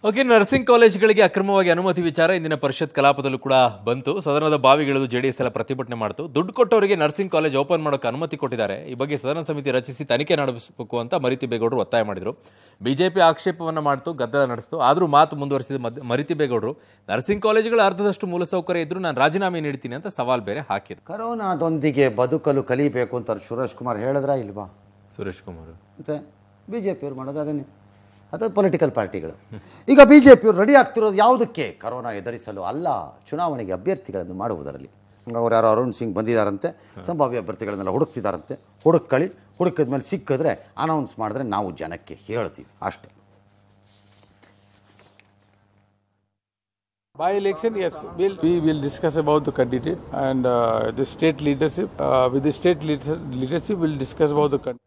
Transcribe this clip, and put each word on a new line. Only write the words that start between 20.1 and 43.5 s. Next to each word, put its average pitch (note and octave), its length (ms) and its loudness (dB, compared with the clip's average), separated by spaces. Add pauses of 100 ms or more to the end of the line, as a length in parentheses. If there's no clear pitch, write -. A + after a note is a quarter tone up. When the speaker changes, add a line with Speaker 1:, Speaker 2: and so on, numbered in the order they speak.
Speaker 1:
ಬೇರೆ G2+ 200 -8
ಹಾಕಿದ್ರು. - 460 -8
Speaker 2:
"ಕರೋನಾದೊಂದಿಗೆ E3 1000 0
ಬದುಕಲು C3 540 0
ಕಲಿಬೇಕು" B2+ 540 -2
ಅಂತ A2+ 140 -6
ಸುರೇಶ್ A#2 420 -6
ಕುಮಾರ್ A#2+ 260 -6
ಹೇಳಿದ್ರಾ C#3 360 -2
ಇಲ್ವಾ? G2+ 320 -8 (500)
Speaker 1:
ಸುರೇಶ್ G2 260 -10
ಕುಮಾರ್. E2 580 -20
Speaker 2:
ಮತ್ತೆ D3 340 -10 (380)
ಬಿ A#3 80 -8
ಜೆ F#3+ 140 -4
ಪಿಯವ್ರು C#3 240 -12
ಮಾಡೋದು C#3 220 -8
ಅದನ್ನೇ, D3 220 -6 (680)
ಅದು A3+ 180 -4
ಪೊಲಿಟಿಕಲ್ E3 400 2
ಪಾರ್ಟಿಗಳು. F2 500 -6 (480)
ಈಗ C4+ 120 10
ಬಿ C#4 200 12
ಜೆ C4 140 12
ಪಿಯವ್ರು G#3 260 2
ರೆಡಿ A3+ 140 4
ಆಗ್ತಿರೋದು G#3+ 420 4
ಯಾವುದಕ್ಕೆ? G#3 640 2
ಕರೋನಾ A#2 320 -8
ಎದುರಿಸಲು G#2 500 -10
ಅಲ್ಲ, A2 560 -6 (120)
ಚುನಾವಣೆಗೆ D3 420 -4
ಅಭ್ಯರ್ಥಿಗಳನ್ನು F#2 600 -6
ಮಾಡುವುದರಲ್ಲಿ. D2+ 540 -8
ಹಂಗೆ - 500 -12
ಅವ್ರು A#2 160 2
ಯಾರೋ A2+ 140 4
ಅರುಣ್ A#2 240 2
ಸಿಂಗ್ A2 220 -6
ಬಂದಿದ್ದಾರಂತೆ, A2 640 -2 (260)
ಸಂಭಾವ್ಯ C#3 320 -2
ಅಭ್ಯರ್ಥಿಗಳನ್ನೆಲ್ಲ G2 520 -6
ಹುಡುಕ್ತಿದ್ದಾರಂತೆ. G#2 720 -4 (240)
ಹುಡುಕಳಿ, D#3 420 2 (320)
ಹುಡುಕಿದ E3+ 300 -2
ಮೇಲೆ B2+ 200 -6
ಸಿಕ್ಕಿದ್ರೆ C#3+ 720 -4
ಅನೌನ್ಸ್ D#3 400 -4
ಮಾಡಿದ್ರೆ A2 260 -6
ನಾವು G2 320 -6
ಜನಕ್ಕೆ D#2+ 500 -14
ಹೇಳ್ತೀವಿ G#2 420 -8 (140)
ಅಷ್ಟೇ. - 280 -10 (4000)